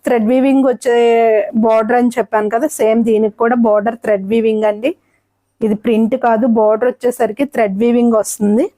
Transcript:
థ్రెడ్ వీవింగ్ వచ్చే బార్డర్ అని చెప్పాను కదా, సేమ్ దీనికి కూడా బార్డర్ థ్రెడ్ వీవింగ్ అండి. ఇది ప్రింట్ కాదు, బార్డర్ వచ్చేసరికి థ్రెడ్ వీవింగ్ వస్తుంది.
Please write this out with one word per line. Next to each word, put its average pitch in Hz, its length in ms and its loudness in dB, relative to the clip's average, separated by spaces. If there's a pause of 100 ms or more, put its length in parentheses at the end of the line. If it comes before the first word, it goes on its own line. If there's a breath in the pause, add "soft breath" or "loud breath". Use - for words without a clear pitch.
థ్రెడ్ 233 260 0
వీవింగ్ 262 380 2
వచ్చే 240 280 -2 (580)
బార్డర్ 220 420 2
అని 240 200 2
చెప్పాను 214 320 -2
కదా, 240 180 -2
సేమ్ 226 360 0
దీనికి 214 340 0
కూడా 233 180 0
బార్డర్ 226 400 0
థ్రెడ్ 202 380 -4
వీవింగ్ 220 300 0
అండి. 214 320 -2 (680)
ఇది 214 140 -2 (100)
ప్రింట్ 226 300 0
కాదు, 233 300 0 (140)
బార్డర్ 214 340 2
వచ్చేసరికి 240 520 -4
థ్రెడ్ 208 380 -4
వీవింగ్ 240 300 2
వస్తుంది. 208 520 0 (120)